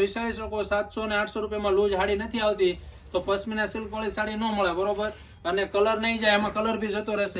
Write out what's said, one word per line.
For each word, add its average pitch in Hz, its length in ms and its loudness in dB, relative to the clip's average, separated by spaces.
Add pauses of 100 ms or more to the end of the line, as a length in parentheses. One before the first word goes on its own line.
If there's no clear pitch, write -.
વિચારી 226 340 -2
શકો, 208 320 -4
સાતસો 208 400 0
ને 208 80 0
આઠસો 208 240 -2
રૂપિયામાં 208 360 0
લૂઝ 202 200 4
સાડી 202 240 2
નથી 226 240 -2
આવતી, 196 260 4 (400)
તો 180 140 0
પશ્મિના 208 480 0
સિલ્ક 220 200 -8
વાળી 214 220 -4
સાડી 214 240 -2
ન 220 40 0 (120)
મળે, 190 240 2
બરોબર. 202 320 0 (320)
અને 185 180 0 (120)
કલર 208 300 4
નહીં 226 200 2
જાય, 208 160 6
એમાં 208 160 -2
કલર 220 260 0
બી 208 140 -2
જતો 208 240 -2
રહેશે. 202 200 -2